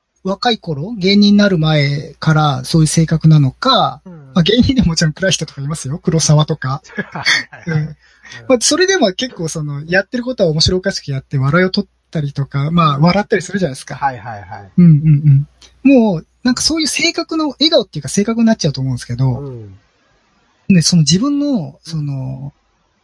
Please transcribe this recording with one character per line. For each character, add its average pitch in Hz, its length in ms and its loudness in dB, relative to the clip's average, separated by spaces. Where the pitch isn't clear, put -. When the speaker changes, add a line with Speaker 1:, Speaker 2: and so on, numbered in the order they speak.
Speaker 1:
若 190 280 -2
い 226 60 -4
頃、 165 400 -10
芸 196 200 2
人 202 160 6
に - 0 -
な 208 140 4
る 185 120 0
前 147 600 -2
か 156 140 2
ら 143 320 0
そ - 140 0
う - 20 6
い - 40 4
う - 20 4
性 165 180 2
格 160 220 0
な 156 120 8
の 131 120 2
か、 190 540 -2
Speaker 2:
う 190 40 -20
ん。 - 240 -20
Speaker 1:
ま 190 60 2
あ、 - 20 6
芸 208 200 4
人 269 140 0
で 240 60 4
も 170 80 2
も 160 60 -2
ち - 80 -2
ろ 156 80 0
ん - 20 -8
暗 190 160 -2
い - 20 2
人 - 140 -4
と - 80 -14
か 139 80 -12
い 139 60 -6
ま 156 80 -6
す - 120 -10
よ。 147 120 -8
黒 160 200 -2
沢 151 260 4
と 156 120 -4
か。 135 240 -8
Speaker 2:
<laughs> - 20 -10
は 185 80 -12
い - 40 -10
は 170 80 -8
い - 0 -
は 156 80 0
い。 - 20 0
Speaker 1:
う 151 40 -4
ん。 - 20 -6
Speaker 2:
う 165 40 -16
ん。 - 60 -20
Speaker 1:
ま 262 60 4
あ、 - 40 4
そ - 160 0
れ 370 120 2
で 381 100 0
も 214 160 0
結 - 220 -8
構 170 120 -8
そ 156 160 -8
の、 147 220 -8
や 180 160 0
っ - 80 -12
て 247 80 -6
る 240 60 -6
こ 254 100 -6
と 214 100 -2
は 165 60 2
面 151 120 -2
白 185 160 0
お 185 40 -4
か 190 100 -2
し - 80 -8
く - 120 -10
や 135 80 -6
っ - 20 -6
て - 160 -6
笑 143 240 2
い 185 40 2
を 185 40 -2
取 202 160 -4
っ - 240 -20
た 165 100 -6
り 143 140 -6
と 139 140 -6
か、 139 240 -4
ま 165 220 2
あ、 135 40 -4
Speaker 2:
う - 20 -4
ん。 151 40 2
Speaker 1:
笑 180 200 2
っ - 40 -14
た - 80 -2
り 170 80 -4
す - 100 -10
る 202 60 -4
じ 185 60 -2
ゃ 143 40 -4
な 131 40 -8
い - 20 -12
で - 40 -14
す - 60 -18
か。 - 100 -12
Speaker 2:
は 135 180 -4
い 120 40 -14
は 104 220 -14
い 101 40 -18
は - 180 -18
い。 - 160 -20
Speaker 1:
う 180 60 6
ん - 20 8
う - 40 10
ん 147 580 4
う 262 40 6
ん。 285 120 8
も 208 160 0
う、 - 100 -14
な 247 80 2
ん 254 40 -2
か - 80 -4
そ 320 140 -2
う 320 40 -2
い 311 40 -2
う - 20 -4
性 330 260 -2
格 330 240 -6
の、 311 140 -2
笑 302 180 -2
顔 311 140 4
っ - 40 -12
て - 120 -12
い - 20 -6
う - 20 -10
か 139 60 -10
性 202 160 0
格 233 160 -2
に 226 60 4
な 226 60 4
っ - 40 0
ち - 80 -2
ゃ 147 60 0
う - 20 -8
と 131 80 -8
思 135 80 -4
う 127 40 -4
ん - 20 -4
で 120 60 -8
す - 40 -16
け 120 100 -8
ど、 127 240 0
Speaker 2:
う 143 100 -12
ん。 107 280 -18
Speaker 1:
で、 180 140 4
そ - 140 0
の 160 80 4
自 170 160 2
分 285 200 -2
の、 240 440 -6
そ 165 180 -8
の、 135 500 -8